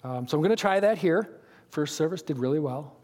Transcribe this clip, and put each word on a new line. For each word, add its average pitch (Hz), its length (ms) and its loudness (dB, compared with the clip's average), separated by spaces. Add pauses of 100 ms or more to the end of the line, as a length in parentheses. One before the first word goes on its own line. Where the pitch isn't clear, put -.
Um, 127 240 -6
so 151 80 0
I'm 156 60 2
gonna 202 120 4
try 196 240 2
that 202 200 2
here. 180 420 0 (300)
First 147 260 -4
service 165 260 -2
did 139 160 -4
really 135 220 2
well. 139 440 -6